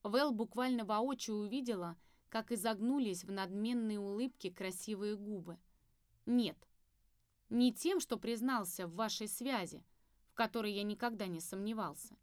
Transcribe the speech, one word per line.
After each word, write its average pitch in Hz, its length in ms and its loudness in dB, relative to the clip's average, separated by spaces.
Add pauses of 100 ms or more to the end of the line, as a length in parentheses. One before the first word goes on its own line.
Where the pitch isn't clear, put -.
Вэл 269 300 4
буквально 233 520 2
воочию 220 520 2
увидела, 208 600 -2 (320)
как 226 220 -4
изогнулись 220 760 2
в 180 60 -10
надменной 208 680 0
улыбке 202 520 -4
красивые 196 640 -4
губы. 185 420 -8 (680)
«Нет, 233 300 4 (960)
не 240 220 6
тем, 349 280 2
что - 160 -2
признался 220 720 0
в 170 80 -8
вашей 214 340 -2
связи, 220 560 -2 (460)
в - 40 -20
которой 220 380 2
я 202 100 0
никогда 208 440 -2
не 170 140 -4
сомневался. 196 840 -6